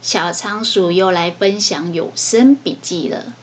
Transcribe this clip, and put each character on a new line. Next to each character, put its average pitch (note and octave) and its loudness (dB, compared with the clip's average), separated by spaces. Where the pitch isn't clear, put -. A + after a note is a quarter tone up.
小 E3+ -2
仓 G#3 -6
鼠 F3+ 0
又 F#3 4
来 F3 0
分 G3 0
享 E3+ -4
有 - -4
声 B3+ 4
笔 - -2
记 E3+ -4
了。 - -8